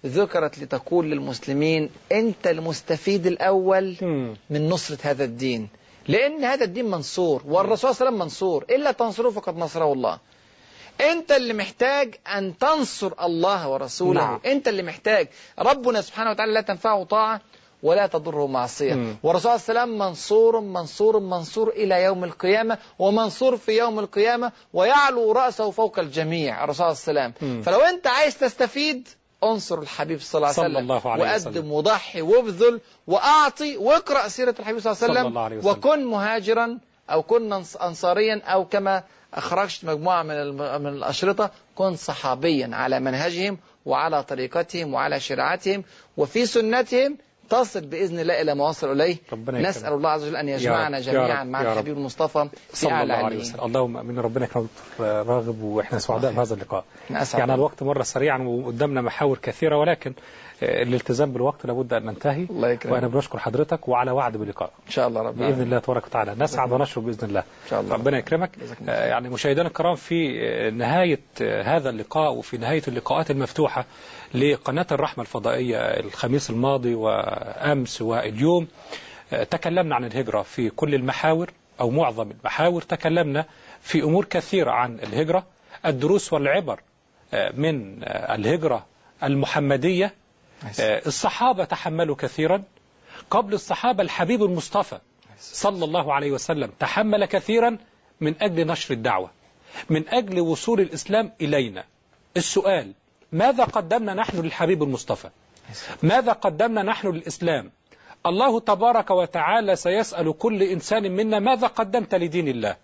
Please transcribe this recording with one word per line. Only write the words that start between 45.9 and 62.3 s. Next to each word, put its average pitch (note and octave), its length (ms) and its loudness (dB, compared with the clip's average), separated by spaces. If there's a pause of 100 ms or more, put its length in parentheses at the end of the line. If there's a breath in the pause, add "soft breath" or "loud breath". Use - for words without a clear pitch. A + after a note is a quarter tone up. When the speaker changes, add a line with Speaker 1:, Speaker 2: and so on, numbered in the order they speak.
Speaker 1:
وفي G#3+ 280 0
سنتهم، B3 720 2 (320)
تصل A3+ 320 2
بإذن E3 380 -4
الله D#3+ 220 2
إلى D3 140 2
ما C#3+ 120 2
وصلوا D3 260 -2
إليه. E3 240 2 (140)
Speaker 2:
ربنا A#2+ 280 -6
يكرمك. F3+ 180 0
Speaker 1:
نسأل B2 160 -4
الله D3 160 0
عز D3+ 140 0
وجل D3+ 120 -6
أن D3 140 -4
Speaker 2:
يا C#3 60 -2
Speaker 1:
يجمعنا C3+ 420 0
Speaker 2:
رب، B2+ 60 -6
يا C3 80 -4
Speaker 1:
جميعا B2+ 320 2
Speaker 2:
رب، B2+ 60 -10
Speaker 1:
مع C3+ 120 -2
Speaker 2:
يا B2 60 0
رب. A2 60 0
Speaker 1:
الحبيب C#3+ 240 -4
المصطفى D3 520 -2 (200)
في - 80 -14
Speaker 2:
صلى D3+ 140 0
Speaker 1:
أعلى D#3 120 0
Speaker 2:
الله C3 120 0
عليه A2 100 0
Speaker 1:
عليين. A2 160 -4
Speaker 2:
وسلم. A#2+ 240 -8
اللهم A#2+ 320 0
آمين. A#2+ 220 -8
ربنا A#2 260 -2
يكرمك A2+ 220 -4 (240)
دكتور A2+ 160 -4
راغب، A2+ 540 0
وإحنا G#2+ 380 -2
سعداء A#2 320 0
Speaker 1:
الله A#2+ 120 0
Speaker 2:
بهذا A2 100 -2
اللقاء. G2 320 -6 (260 loud breath)
Speaker 1:
أنا D3+ 100 -2
أسعد. C3+ 180 -2
Speaker 2:
يعني B2+ 140 2
الوقت C#3 300 0
مر C#3 200 0
سريعا C3+ 340 0
وقدامنا B2+ 640 -2
محاور C3 360 0
كثيرة، D3 400 0
ولكن، D#3 360 0 (500 loud breath)
آه، - 200 2
الالتزام B2 480 0
بالوقت B2+ 340 -2
لابد B2 280 -2
أن A2 120 -2
ننتهي. C#3 440 -2